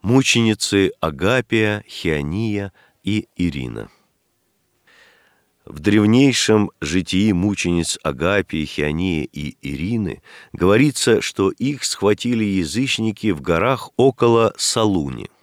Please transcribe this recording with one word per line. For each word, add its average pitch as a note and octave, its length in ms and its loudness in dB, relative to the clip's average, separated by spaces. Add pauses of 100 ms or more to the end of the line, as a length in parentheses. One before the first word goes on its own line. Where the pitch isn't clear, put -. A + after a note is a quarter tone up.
Мученицы A2 1000 2
Агапия, G#2 840 0
Хиония G2 840 -4 (300)
и G#2 340 -2
Ирина. B1+ 540 -4 (1800)
В D2 140 -18
древнейшем G#2+ 920 4 (100)
житии F#2 520 0
мучениц F2 720 0
Агапии, D#2+ 600 -2
Хионии D#2 600 -4
и D2 360 -10
Ирины E2 600 -6 (300)
говорится, A#2 680 2
что - 300 -2
их C3+ 340 -6
схватили G#2+ 600 0
язычники G#2 880 -2
в D2 100 -4
горах F#2 540 0
около A#2 600 4
Салуни. D2 760 -2 (120)